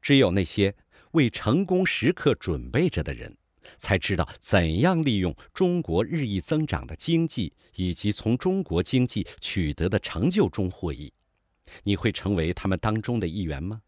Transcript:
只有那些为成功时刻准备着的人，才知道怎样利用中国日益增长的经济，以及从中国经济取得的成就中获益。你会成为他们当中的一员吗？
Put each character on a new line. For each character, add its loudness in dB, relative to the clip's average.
只 2
有 6
那 2
些 0
为 4
成 0
功 2
时 0
刻 2
准 -4
备 2
着 -2
的 -4
人， -12
才 0
知 0
道 0
怎 2
样 2
利 2
用 0
中 2
国 0
日 -2
益 -2
增 -2
长 -4
的 -10
经 0
济， -4
以 -2
及 -2
从 0
中 0
国 0
经 2
济 -4
取 -2
得 0
的 0
成 -2
就 2
中 -2
获 -6
益。 -12
你 2
会 0
成 -2
为 0
他 -6
们 0
当 -2
中 -2
的 -2
一 -4
员 -4
吗？ -8